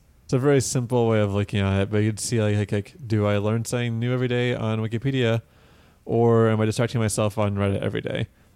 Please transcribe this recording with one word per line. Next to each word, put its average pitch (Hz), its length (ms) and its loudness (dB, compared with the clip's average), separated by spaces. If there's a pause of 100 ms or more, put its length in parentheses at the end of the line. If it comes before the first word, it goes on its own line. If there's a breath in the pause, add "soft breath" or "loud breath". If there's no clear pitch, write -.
(260)
It's - 80 -4
a 135 60 2
very 139 220 4
simple 120 460 0
way 110 140 2
of 101 120 0
looking 101 280 0
at 98 220 2
it, 95 60 -4
but 104 100 0
you'd 107 200 0
see, 117 220 -2
like, 104 160 2
like, 104 140 -2
like, 104 240 -4 (120)
do 104 180 2
I 104 120 2
learn 107 280 0
something 120 320 -4
new 120 160 -2
every 127 140 0
day 123 260 0
on 110 260 -2
Wikipedia, 113 640 0 (600 soft breath)
or 117 460 4
am 110 100 2
I 110 60 2
distracting 117 340 0
myself 107 380 0
on 101 180 0
Reddit 98 260 0
every - 200 -4
day? - 260 -4 (280 soft breath)